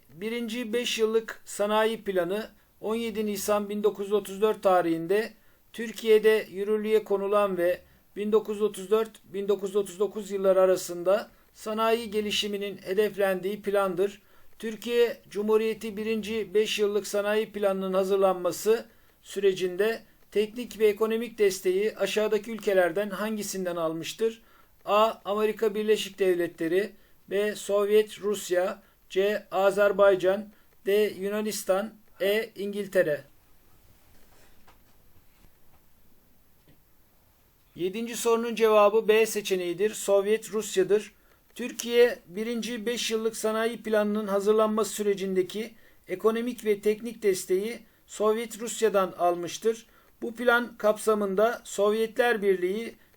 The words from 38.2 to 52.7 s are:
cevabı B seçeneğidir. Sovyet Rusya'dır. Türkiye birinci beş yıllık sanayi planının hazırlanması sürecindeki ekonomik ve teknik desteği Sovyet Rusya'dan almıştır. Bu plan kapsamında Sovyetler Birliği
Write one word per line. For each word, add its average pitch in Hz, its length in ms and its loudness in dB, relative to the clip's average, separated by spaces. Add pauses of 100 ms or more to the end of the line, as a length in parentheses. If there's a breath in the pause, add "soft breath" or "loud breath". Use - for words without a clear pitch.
cevabı 214 520 4
B 220 180 6
seçeneğidir. 196 680 -2
Sovyet 202 600 0
Rusya'dır. 202 640 0 (380 soft breath)
Türkiye 240 720 2
birinci 220 580 -6
beş 233 260 -4
yıllık 220 260 -2
sanayi 226 460 -2
planının 208 440 0
hazırlanması 214 640 2
sürecindeki 196 840 -2 (340 soft breath)
ekonomik 226 580 -2
ve 208 160 0
teknik 214 420 -4
desteği 196 560 -2 (260 soft breath)
Sovyet 220 540 -2
Rusya'dan 208 520 0
almıştır. 175 720 -2 (360 soft breath)
Bu 226 140 -8
plan 240 420 2
kapsamında 208 840 2
Sovyetler 220 800 0
Birliği 196 540 0 (220 soft breath)